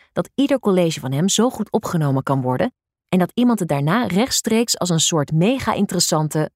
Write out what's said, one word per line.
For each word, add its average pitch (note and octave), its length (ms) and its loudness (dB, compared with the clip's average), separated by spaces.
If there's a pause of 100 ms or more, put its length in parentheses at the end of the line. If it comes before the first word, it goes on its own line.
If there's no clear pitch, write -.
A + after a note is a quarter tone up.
(120)
dat - 240 -4
ieder C#4 240 0
college F3+ 400 0
van C3 120 -6
hem D#3+ 180 0
zo A3+ 200 2
goed - 220 -8
opgenomen D3 520 0
kan C3+ 180 0
worden B2+ 320 -2 (360)
en F#3+ 100 2
dat F3+ 140 0
iemand A#3+ 260 2
het E3+ 80 -2
daarna D#3 380 0
rechtstreeks A3 720 0
als F3+ 100 -2
een D#3+ 100 2
soort D3+ 320 0
mega-interessante, F3 1200 0